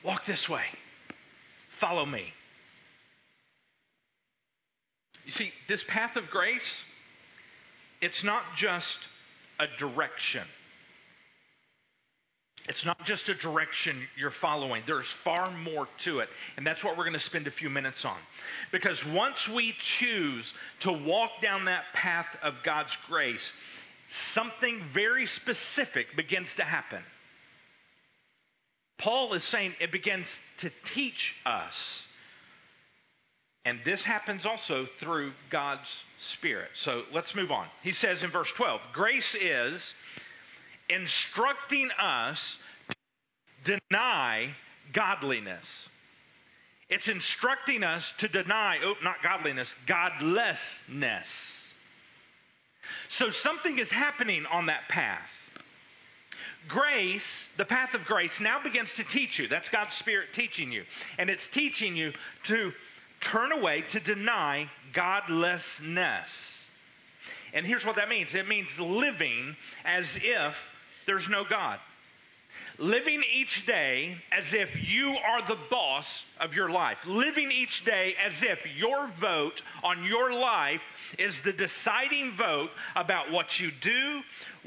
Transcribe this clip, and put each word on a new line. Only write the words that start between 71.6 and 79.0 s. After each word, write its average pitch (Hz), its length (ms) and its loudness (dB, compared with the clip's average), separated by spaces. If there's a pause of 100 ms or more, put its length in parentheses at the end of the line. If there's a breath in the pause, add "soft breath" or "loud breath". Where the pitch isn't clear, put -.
Living 262 440 4 (120)
each 247 340 0
day 156 480 2 (160)
as 180 220 2
if 202 160 4 (180)
you 247 220 4
are 233 380 2
the 220 100 0 (120)
boss 147 360 0 (340)
of 160 140 -2
your 185 160 2
life. 160 360 4
Living 269 460 2
each 254 340 0
day 185 300 4 (100)
as 196 160 0
if 214 180 2 (180)
your 262 320 2 (100)